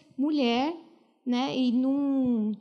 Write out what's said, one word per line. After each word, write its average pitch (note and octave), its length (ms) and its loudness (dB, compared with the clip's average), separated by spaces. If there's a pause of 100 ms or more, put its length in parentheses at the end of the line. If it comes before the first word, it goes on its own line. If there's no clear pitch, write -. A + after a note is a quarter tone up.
(180)
mulher, C#4 560 0 (520)
né, B3 320 -2
e B3+ 140 2
num, B3+ 880 0